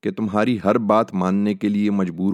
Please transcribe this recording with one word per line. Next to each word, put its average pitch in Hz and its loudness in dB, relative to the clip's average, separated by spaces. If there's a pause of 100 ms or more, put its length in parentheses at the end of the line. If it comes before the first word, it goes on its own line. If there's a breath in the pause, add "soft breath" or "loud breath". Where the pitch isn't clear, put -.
کہ 104 -4
تمہاری 107 0
ہر 104 4
بات 110 2
ماننے 98 0
کے 104 -2
لیے 104 0
مجبور 95 -2